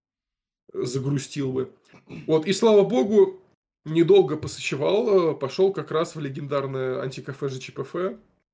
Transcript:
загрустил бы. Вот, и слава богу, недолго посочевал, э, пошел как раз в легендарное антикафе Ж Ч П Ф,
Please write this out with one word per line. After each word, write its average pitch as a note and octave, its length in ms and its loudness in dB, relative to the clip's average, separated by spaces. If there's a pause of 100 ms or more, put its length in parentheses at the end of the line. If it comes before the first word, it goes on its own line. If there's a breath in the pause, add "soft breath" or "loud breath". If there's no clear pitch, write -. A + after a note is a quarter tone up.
(720)
загрустил C3 800 -4
бы. B2+ 200 -6 (540 loud breath)
Вот, D#3 200 2
и G3 60 0
слава G#3+ 300 6
богу, G3+ 580 2 (440)
недолго D#3+ 520 4
посочевал, E3+ 960 0
э, - 20 -6
пошел F#3 380 0
как D#3 180 -8
раз D#3+ 240 -2
в D3 60 -10
легендарное C3+ 800 -6
антикафе C3 480 -8
Ж C3 100 -8
Ч - 140 -14
П C3+ 100 -10
Ф, F#3 340 -6 (360)